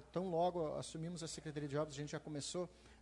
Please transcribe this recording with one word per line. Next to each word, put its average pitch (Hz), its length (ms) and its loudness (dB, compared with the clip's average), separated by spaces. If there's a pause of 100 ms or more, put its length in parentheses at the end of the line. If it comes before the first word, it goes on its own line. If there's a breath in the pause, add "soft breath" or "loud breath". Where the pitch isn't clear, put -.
(120)
tão 185 180 0
logo 165 460 4
assumimos 160 480 -4
a 160 40 -4
Secretaria 151 400 -4
de 139 80 0
Obras, 151 200 2
a - 20 -6
gente 147 140 -2
já 156 80 -2
começou 156 500 -2 (320 soft breath)